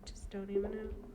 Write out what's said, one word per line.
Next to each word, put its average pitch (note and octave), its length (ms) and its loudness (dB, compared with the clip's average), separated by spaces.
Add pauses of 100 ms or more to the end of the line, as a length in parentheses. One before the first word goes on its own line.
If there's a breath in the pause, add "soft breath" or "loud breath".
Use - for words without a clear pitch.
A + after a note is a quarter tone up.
I - 40 -10
just - 220 -8
don't G3 200 -2
even G3+ 220 6
know. - 420 -4